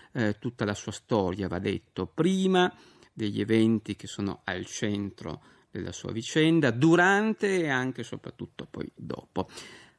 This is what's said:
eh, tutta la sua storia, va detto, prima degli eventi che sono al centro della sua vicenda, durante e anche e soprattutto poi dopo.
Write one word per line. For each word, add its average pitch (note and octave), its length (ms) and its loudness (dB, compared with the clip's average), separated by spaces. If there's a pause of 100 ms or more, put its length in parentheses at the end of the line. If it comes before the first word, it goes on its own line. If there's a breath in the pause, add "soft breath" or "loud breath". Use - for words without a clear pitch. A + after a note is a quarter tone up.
(140)
eh, G#2+ 260 0
tutta A#2 260 -6
la G#2 80 0
sua - 180 -8
storia, F#2+ 560 -2
va F2 120 -4
detto, F#2+ 480 -4
prima F#3 680 2 (400 loud breath)
degli G#2+ 280 -2
eventi A2 540 2
che - 120 -14
sono G2 380 -6
al F#2 200 -6
centro G2+ 760 -6 (280 soft breath)
della F2+ 220 -8
sua - 200 -10
vicenda, D#3 600 2
durante F#3+ 880 4
e D#3 80 -2
anche B2+ 320 -2
e - 20 -10
soprattutto - 640 -12
poi - 260 -10
dopo. - 520 -6 (500 loud breath)